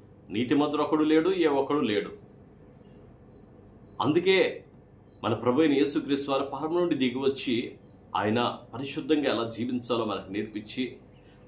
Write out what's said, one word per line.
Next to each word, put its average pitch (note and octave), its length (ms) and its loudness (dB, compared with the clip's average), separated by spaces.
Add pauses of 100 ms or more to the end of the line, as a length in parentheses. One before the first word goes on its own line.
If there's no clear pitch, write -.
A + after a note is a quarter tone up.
(300)
నీతిమంతుడు C#3+ 520 2
ఒకడు D#3 220 0
లేడు, D#3+ 260 4
ఏ F3 160 2
ఒక్కడు C#3+ 320 2
లేడు. G#2+ 320 0 (1900)
అందుకే F3 640 2 (600)
మన A2 100 0
ప్రభు B2 260 2
అయిన D#3+ 120 4
యేసుక్రీస్తు C#3 580 0
వారు C#3 140 0
పరమ D3 340 -4
నుండి E3+ 160 0
దిగివచ్చి, C3 840 -2 (400)
ఆయన A2 420 0 (160)
పరిశుద్ధంగా C#3 560 0
ఎలా A2+ 200 -2
జీవించాలో A#2+ 540 -4
మనకు F#2+ 280 -6
నేర్పించి, A2 640 -8 (520)